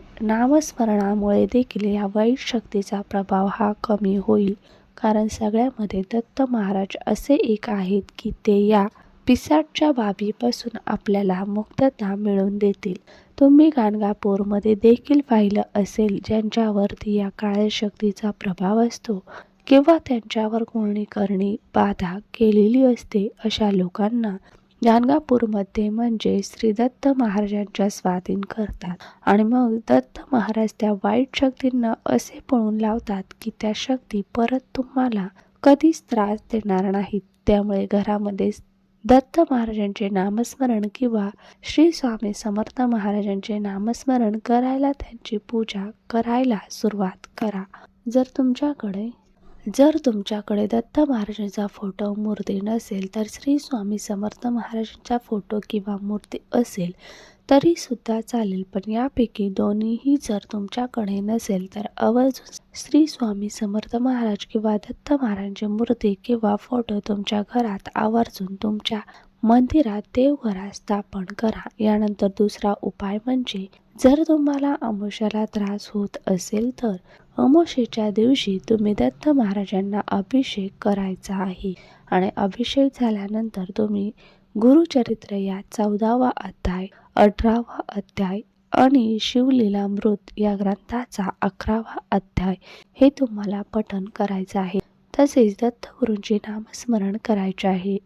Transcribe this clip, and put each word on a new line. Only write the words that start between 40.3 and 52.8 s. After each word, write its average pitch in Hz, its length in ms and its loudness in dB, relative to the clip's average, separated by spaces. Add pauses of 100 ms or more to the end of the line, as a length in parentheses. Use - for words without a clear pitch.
किंवा 220 340 -2 (340)
श्री 320 280 4
स्वामी 226 420 -4
समर्थ 214 480 -4
महाराजांचे 208 800 -2
नामस्मरण 214 760 -2 (100)
करायला, 262 460 0
त्यांची - 460 -8
पूजा 214 540 -6 (180)
करायला 233 480 0 (140)
सुरुवात 202 560 -4 (100)
करा. 202 260 -4 (460)
जर 254 140 4 (140)
तुमच्याकडे, 247 720 -2 (640)
जर 302 300 6
तुमच्याकडे 208 640 -2
दत्त 233 280 -2
महाराजांचा 214 680 -2
फोटो, 208 500 -6
मूर्ती 208 460 -4
नसेल, 202 520 -6